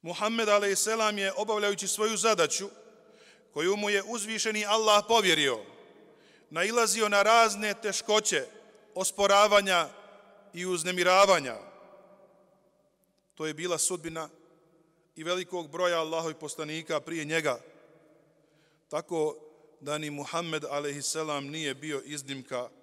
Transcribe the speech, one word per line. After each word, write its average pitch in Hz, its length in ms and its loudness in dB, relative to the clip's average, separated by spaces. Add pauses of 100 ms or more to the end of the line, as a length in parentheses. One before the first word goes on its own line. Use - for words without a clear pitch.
Muhammed, 214 460 -2
alejselam, 208 680 2
je, 196 140 -2
obavljajući 208 560 -2
svoju 214 280 -2
zadaću 190 520 2 (840)
koju 175 240 0
mu 208 140 -4
je 196 120 0
uzvišeni 214 640 -4
Allah 208 420 4
povjerio, 160 500 4 (920)
nailazio 214 580 0
na 202 140 4
razne 214 600 4
teškoće, 202 640 0 (480)
osporavanja 196 920 4 (680)
i 175 120 -6
uznemiravanja. 180 920 4 (1800)
To 156 120 -8
je 151 80 -6
bila 165 240 -4
sudbina 160 500 -4 (880)
i 160 80 -14
velikog 175 460 -6
broja 170 300 0
Allahovih 160 360 -4
poslanika 156 640 -6
prije 160 240 -8
njega, 147 360 0 (1300)
tako 156 480 -2 (440)
da 147 180 -6
ni 151 120 -6
Muhammed, 156 540 -6
alejselam, 143 840 -6
nije 147 280 -6
bio 143 300 -8
iznimka 135 640 -8 (140)